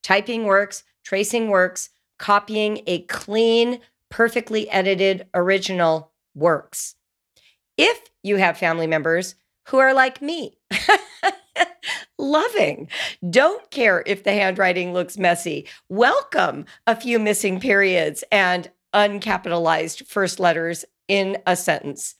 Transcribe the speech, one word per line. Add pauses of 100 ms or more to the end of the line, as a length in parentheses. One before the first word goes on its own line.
Typing
works, (200)
tracing
works, (280)
copying
a
clean, (280)
perfectly
edited
original (220)
works. (840)
If (120)
you
have
family
members (340)
who
are
like
me, (140)
<laughs>
loving, (400)
don't
care
if
the
handwriting
looks
messy, (220)
welcome (220)
a
few
missing
periods
and (240)
uncapitalized
first
letters (220)
in (100)
a
sentence.